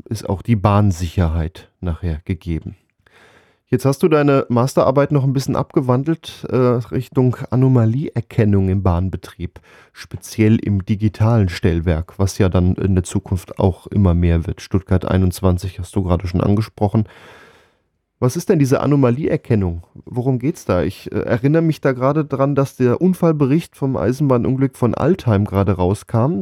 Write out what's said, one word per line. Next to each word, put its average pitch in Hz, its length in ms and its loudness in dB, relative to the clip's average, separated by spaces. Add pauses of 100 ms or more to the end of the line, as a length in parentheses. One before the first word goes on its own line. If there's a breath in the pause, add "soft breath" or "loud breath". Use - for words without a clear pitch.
ist - 200 -8
auch 95 140 -6
die 117 140 0
Bahnsicherheit 90 1120 0 (100)
nachher 82 440 -6
gegeben. 85 520 -8 (920 soft breath)
Jetzt - 140 -2
hast 135 180 0
du 180 60 2
deine 143 400 4
Masterarbeit 135 640 2
noch 139 120 2
ein 135 100 0
bisschen 135 200 -2
abgewandelt, 139 920 -2
äh, - 80 -4
Richtung 123 800 0 (140)
Anomalieerkennung 113 1200 2
im 98 120 0
Bahnbetrieb, 87 800 -4 (320 soft breath)
speziell - 640 0
im 98 300 -2
digitalen 107 640 0
Stellwerk, 85 680 -2
was 98 200 -2
ja 98 100 2
dann 90 280 2
in - 180 0
der 90 100 2
Zukunft - 540 -6
auch - 280 0
immer 92 280 2
mehr 85 320 2
wird. 82 160 -8
Stuttgart - 420 -2
einundzwanzig 92 760 0
hast 92 160 -14
du 98 80 -2
gerade 87 240 -2
schon 92 140 -2
angesprochen. 104 640 0 (1160 loud breath)
Was 127 160 -2
ist 175 120 -4
denn 180 100 2
diese 139 220 2
Anomalieerkennung? 123 1040 0 (240)
Worum 123 320 -4
geht's 135 260 -6
da? 90 180 0
Ich, - 300 -6
äh, 107 60 -6
erinnere 143 420 0
mich 160 220 -2
da 139 100 0
gerade 139 320 -2
dran, 139 300 -2
dass 139 220 0
der 123 260 2
Unfallbericht 165 760 0
vom 135 220 -2
Eisenbahnunglück 127 800 0
von 113 160 0
Altheim 113 500 0
gerade 98 280 0
rauskam. 110 680 0